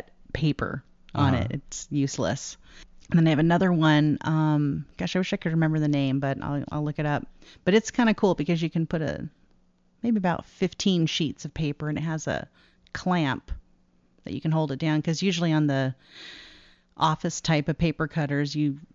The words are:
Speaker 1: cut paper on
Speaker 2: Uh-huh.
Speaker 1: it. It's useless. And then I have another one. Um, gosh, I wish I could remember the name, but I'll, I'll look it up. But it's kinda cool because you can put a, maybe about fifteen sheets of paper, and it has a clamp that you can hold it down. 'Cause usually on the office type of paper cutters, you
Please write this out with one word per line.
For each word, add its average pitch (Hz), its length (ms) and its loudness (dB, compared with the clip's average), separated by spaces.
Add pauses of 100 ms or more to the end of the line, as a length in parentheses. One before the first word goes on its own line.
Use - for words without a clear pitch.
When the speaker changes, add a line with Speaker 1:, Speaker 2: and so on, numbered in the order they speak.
Speaker 1:
cut - 80 -20 (220)
paper 139 500 -2 (320)
on 139 180 2
Speaker 2:
Uh-huh. 120 120 0
Speaker 1:
it. 120 100 -6
It's - 340 -12
useless. 139 680 -2 (540)
And 170 80 6
then 160 80 6
I - 40 4
have 151 80 2
another 170 320 4
one. 151 500 4
Um, 151 640 0 (120)
gosh, 180 180 -4
I 185 40 0
wish 185 140 -2
I 208 40 0
could 170 140 -4
remember 160 280 2
the 151 80 2
name, 139 320 2
but 139 220 -2
I'll, 143 300 -4
I'll 151 120 -4
look 147 160 -6
it 151 60 -2
up. 147 200 -2 (380)
But 180 120 2
it's 220 160 2
kinda 226 240 4
cool 185 200 4
because 160 280 0
you 160 60 0
can 165 180 -2
put 160 160 -4
a, 143 240 -6 (760)
maybe 233 160 2
about 180 280 0
fifteen 180 600 0
sheets - 400 -2
of 147 80 -10
paper, 151 360 -4
and 151 100 -2
it - 20 -6
has 160 260 -4
a - 200 -4 (460)
clamp 165 580 0 (720)
that - 100 -10
you - 80 -6
can 160 100 0
hold 156 200 0
it 131 80 -6
down. 156 240 0
'Cause 160 180 -2
usually 175 320 0
on 151 140 4
the 135 260 0 (1040)
office 160 440 0
type 151 280 2
of 151 80 -2
paper 160 300 0
cutters, 143 480 -2
you 147 240 -2 (160)